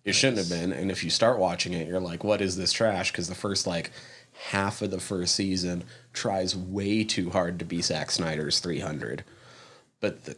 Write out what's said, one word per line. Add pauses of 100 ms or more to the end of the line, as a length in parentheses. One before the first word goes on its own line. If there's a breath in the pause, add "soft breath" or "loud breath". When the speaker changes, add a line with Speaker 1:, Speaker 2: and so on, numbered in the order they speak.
Speaker 1:
It
shouldn't
have
Speaker 2:
Nice.
Speaker 1:
been.
And
if
you
start
watching
it,
you're
like,
"What
is
this
trash?"
'Cause
the
first,
like, (600 loud breath)
half
of
the
first
season (300 loud breath)
tries
way
too
hard
to
be
Zack
Snyder's
three
hundred. (760 loud breath)
But
the